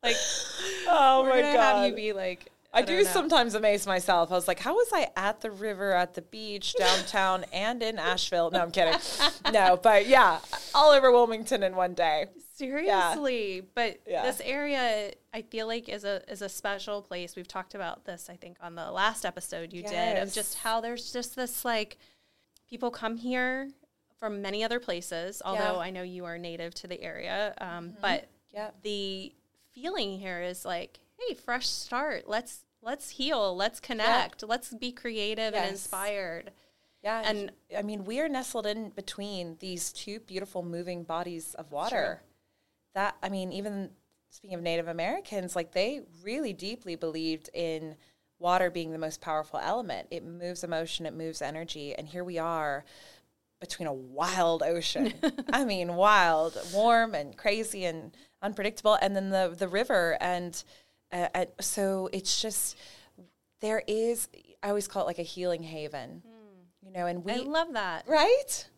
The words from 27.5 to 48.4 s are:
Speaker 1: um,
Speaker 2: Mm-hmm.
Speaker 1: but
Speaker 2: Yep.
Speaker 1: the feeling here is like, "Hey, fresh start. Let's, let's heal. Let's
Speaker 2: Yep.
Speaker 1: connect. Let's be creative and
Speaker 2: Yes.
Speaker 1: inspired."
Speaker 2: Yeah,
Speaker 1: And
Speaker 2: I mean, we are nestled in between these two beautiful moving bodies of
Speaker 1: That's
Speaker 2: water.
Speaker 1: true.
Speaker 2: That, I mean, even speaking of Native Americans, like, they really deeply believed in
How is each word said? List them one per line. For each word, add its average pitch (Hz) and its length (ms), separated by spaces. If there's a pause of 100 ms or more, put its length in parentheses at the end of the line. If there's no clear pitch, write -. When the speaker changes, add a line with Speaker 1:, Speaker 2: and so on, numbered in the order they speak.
Speaker 1:
um, 175 320
Speaker 2:
Mm-hmm. 214 100
Speaker 1:
but 190 280 (220)
Speaker 2:
Yep. 208 320
Speaker 1:
the 196 520 (380)
feeling 247 460
here 185 240
is 180 220
like, 175 340 (180)
"Hey, 494 180
fresh 247 340
start. 247 600
Let's, 233 360 (180)
let's 262 280
heal. 247 440
Let's 202 240
Speaker 2:
Yep. - 40
Speaker 1:
connect. 226 600
Let's 233 320
be 247 160
creative 220 640
and 185 120
Speaker 2:
Yes. 190 40
Speaker 1:
inspired." 196 840 (520)
Speaker 2:
Yeah, 220 200
Speaker 1:
And 208 280 (240)
Speaker 2:
I 208 60
mean, 208 220
we 220 140
are 311 100
nestled 247 380
in 208 240
between 196 680
these 180 320
two 202 260
beautiful 190 460
moving 175 400
bodies 165 500
of - 120
Speaker 1:
That's 147 60
Speaker 2:
water. 151 480
Speaker 1:
true. - 40 (720)
Speaker 2:
That, 196 280
I 190 60
mean, 185 240
even 196 420 (360)
speaking 190 260
of 170 60
Native 170 260
Americans, 185 680
like, 170 160
they 233 300 (240)
really 240 280
deeply 185 440
believed 160 580
in 160 420 (440)